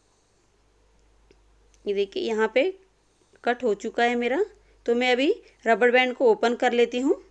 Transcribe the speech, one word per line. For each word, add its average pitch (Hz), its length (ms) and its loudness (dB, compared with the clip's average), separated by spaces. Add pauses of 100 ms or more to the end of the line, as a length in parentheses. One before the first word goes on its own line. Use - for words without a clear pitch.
(1900)
ये 208 80 -4
देखिए, 196 300 -4
यहाँ 220 320 -2
पे 294 140 2 (720)
कट 240 200 -2
हो 220 120 0
चुका 226 280 -4
है 240 140 0
मेरा, 247 260 -2 (420)
तो 233 100 0
मैं 254 160 0
अभी 262 180 2 (360)
रबड़ 226 260 2
बैंड 254 220 2
को 269 120 -2
ओपन 233 300 2
कर 240 180 -2
लेती 240 260 0
हूँ। 277 140 0 (180)